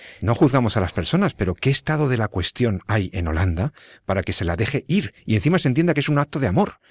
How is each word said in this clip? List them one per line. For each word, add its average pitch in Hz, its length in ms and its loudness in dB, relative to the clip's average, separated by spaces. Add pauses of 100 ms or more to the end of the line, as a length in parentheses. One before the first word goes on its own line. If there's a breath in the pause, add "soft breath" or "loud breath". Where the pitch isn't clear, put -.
(220 loud breath)
No 110 140 0
juzgamos 131 420 2
a 104 40 2
las 90 120 0
personas, 170 420 0
pero 92 200 -2
¿qué - 140 -2
estado 151 400 0
de 127 80 0
la 110 100 0
cuestión 98 600 -2
hay 107 260 0
en 85 140 -4
Holanda 85 440 0 (340 loud breath)
para 95 180 -2
que - 100 -4
se - 100 -2
la 85 120 -2
deje 110 320 -2
ir? 160 260 -2 (120)
Y 110 100 2
encima 156 240 2
se - 80 0
entienda 156 260 2
que 143 80 -4
es 139 80 -2
un 147 80 2
acto 143 220 -2
de 135 80 0
amor. - 320 0 (100)